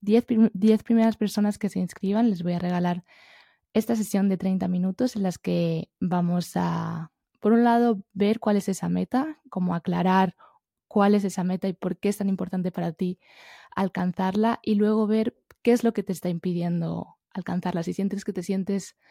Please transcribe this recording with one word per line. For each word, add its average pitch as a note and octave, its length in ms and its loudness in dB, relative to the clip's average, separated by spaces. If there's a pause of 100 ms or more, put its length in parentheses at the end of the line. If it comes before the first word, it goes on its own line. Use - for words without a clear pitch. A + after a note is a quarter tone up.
diez G#3+ 240 2
prim-, A3 280 4
diez G#3+ 300 4
primeras A3+ 340 2
personas G#3 420 0
que G3+ 100 -4
se F#3 100 -4
inscriban G3 500 0
les F3 140 -2
voy F3 120 -2
a F3 40 -2
regalar F3 460 -2 (680)
esta A3 220 0
sesión G3+ 340 0
de F#3+ 80 2
treinta F#3+ 300 -2
minutos F#3 480 -2
en G3+ 80 -4
las F#3 160 -2
que E3+ 520 -2 (100)
vamos F3 560 -2
a, E3 560 -4 (280)
por G#3 120 2
un A#3 100 6
lado, A#3 400 4 (120)
ver G3+ 260 0
cuál G#3 160 2
es G3+ 120 -2
esa F3+ 200 -4
meta, B3 500 -2 (100)
como F3+ 280 -2
aclarar F#3 580 0 (540)
cuál G3+ 260 4
es G3+ 100 2
esa F#3 200 -4
meta F#3 240 -2
y F#3 60 -4
por - 240 -6
qué G3+ 100 -2
es G3+ 80 -2
tan G3 120 -2
importante F#3 440 -4
para E3+ 200 -4
ti F3+ 260 -4 (560)
alcanzarla, F#3+ 880 0
y G#3+ 140 2
luego G#3+ 300 2
ver A3 300 0 (260)
qué A#3 100 4
es A#3+ 120 2
lo A3+ 80 4
que G#3 100 -4
te F#3+ 100 -4
está F3 180 -6
impidiendo E3+ 880 -4 (160)
alcanzarla. F3+ 480 -4
Si F3+ 100 -6
sientes G3 320 -4
que G3+ 80 -6
te F3+ 100 -6
sientes F#3+ 540 -4 (140)